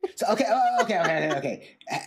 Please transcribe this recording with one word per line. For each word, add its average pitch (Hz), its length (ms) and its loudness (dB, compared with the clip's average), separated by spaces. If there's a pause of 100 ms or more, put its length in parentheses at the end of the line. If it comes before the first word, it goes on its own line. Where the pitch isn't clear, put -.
(160)
So, - 160 -4
okay, 262 160 2
oh, 240 340 2
okay, 208 180 0
okay, 160 280 0
okay, 151 100 -2
okay. 135 400 -8 (300)